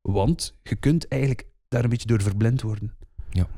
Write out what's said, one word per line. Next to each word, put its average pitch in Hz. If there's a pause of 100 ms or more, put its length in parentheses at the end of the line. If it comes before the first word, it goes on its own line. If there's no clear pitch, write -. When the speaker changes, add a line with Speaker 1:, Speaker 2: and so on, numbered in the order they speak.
Speaker 1:
Want 98
je -
kunt 156
eigenlijk 135 (220)
daar 120
een 117
beetje 120
door 110
verblind 107
worden. 104 (360)
Speaker 2:
Ja. 92